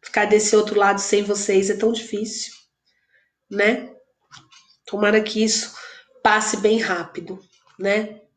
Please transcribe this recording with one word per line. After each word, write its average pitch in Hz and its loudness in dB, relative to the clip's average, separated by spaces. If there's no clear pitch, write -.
Ficar 208 -2
desse 208 2
outro 208 2
lado 202 2
sem 208 0
vocês 196 0
é 196 0
tão 226 0
difícil, - -8
né? 214 0
Tomara 208 2
que 214 -2
isso - -2
passe 214 2
bem 214 2
rápido, 185 -6
né? 208 -2